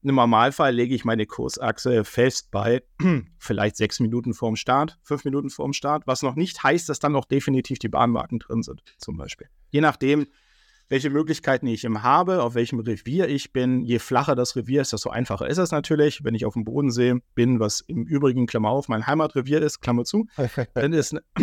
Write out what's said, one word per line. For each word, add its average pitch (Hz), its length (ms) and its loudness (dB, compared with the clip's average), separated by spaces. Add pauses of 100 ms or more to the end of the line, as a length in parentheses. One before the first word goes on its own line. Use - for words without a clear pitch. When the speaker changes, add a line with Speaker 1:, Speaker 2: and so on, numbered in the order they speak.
Speaker 1:
im 139 120 2
Normalfall 127 600 4
lege 120 200 2
ich 113 100 -4
meine 113 220 0
Kursachse 123 800 -2
fest - 460 0
bei 113 320 0 (160)
<clears throat> 156 400 0
vielleicht 104 380 -2
sechs - 240 -2
Minuten 117 340 0
vorm 110 220 -2
Start, 143 460 0
fünf - 220 -6
Minuten 139 260 -4
vorm 139 220 -6
Start, 143 340 -4
was 127 160 -2
noch 131 140 -2
nicht 180 260 -4
heißt, 170 260 2
dass 143 120 -4
dann 147 160 0
auch 135 80 0
definitiv 135 540 0
die 117 100 -6
Bahnmarken 120 500 0
drin - 240 -4
sind, - 200 -12 (160)
zum - 180 -10
Beispiel. - 320 -14 (220)
Je 143 100 2
nachdem, 143 460 2 (640)
welche 139 200 0
Möglichkeiten 147 560 0
ich 117 180 -2
eben 110 180 -2
habe, 170 400 2
auf 120 120 -2
welchem 120 240 0
Revier 117 500 -2
ich 139 240 -4
bin, 127 300 2
je 120 160 0
flacher 131 360 0
das 123 220 -2
Revier 127 240 0
ist, 131 140 -4
desto - 160 -6
einfacher 113 360 -4
ist 156 120 -2
es 175 120 0
natürlich. 151 540 2
Wenn 113 100 0
ich 107 120 -2
auf 110 80 -4
dem 113 100 -2
Bodensee 123 520 2 (180)
bin, 120 260 4
was 107 220 0
im 160 220 -6
Übrigen, 135 420 2
Klammer 110 240 0
auf, 139 180 -2
mein 110 180 -2
Heimatrevier 147 540 0
ist, 151 200 -2
Klammer 120 240 0
zu, 214 320 -2
Speaker 2:
<laughs> 123 380 -4
Speaker 1:
dann 151 200 0
ist, 151 200 0 (280)